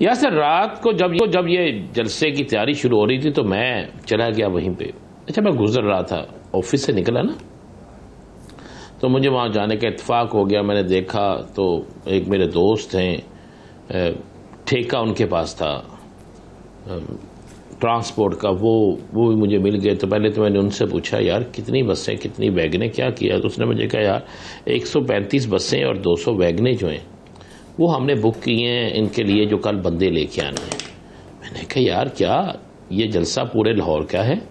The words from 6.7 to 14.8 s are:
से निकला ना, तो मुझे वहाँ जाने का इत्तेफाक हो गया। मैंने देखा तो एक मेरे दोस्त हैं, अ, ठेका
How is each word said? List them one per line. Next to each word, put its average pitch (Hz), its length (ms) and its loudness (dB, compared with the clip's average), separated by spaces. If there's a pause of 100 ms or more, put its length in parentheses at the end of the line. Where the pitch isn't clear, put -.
से 139 80 2
निकला 117 280 0
ना, 262 140 -2 (1700)
तो 127 80 2
मुझे 135 200 4
वहाँ 123 200 2
जाने 104 260 0
का 113 120 0
इत्तेफाक 117 460 0
हो 104 120 4
गया। 101 160 2
मैंने 101 220 2
देखा 95 460 0 (260)
तो 90 320 0 (200)
एक 92 200 0
मेरे 95 200 2
दोस्त 95 480 2
हैं, 92 200 0 (760)
अ, 87 240 0 (520)
ठेका 123 320 0